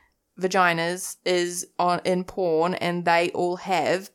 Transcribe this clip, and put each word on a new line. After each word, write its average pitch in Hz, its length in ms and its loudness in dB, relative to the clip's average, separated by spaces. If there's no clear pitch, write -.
vaginas 180 800 0
is 175 440 0
on, 175 260 0
in 180 200 0
porn, 175 500 0
and 175 320 -2
they 170 240 4
all 175 280 -2
have 180 580 -2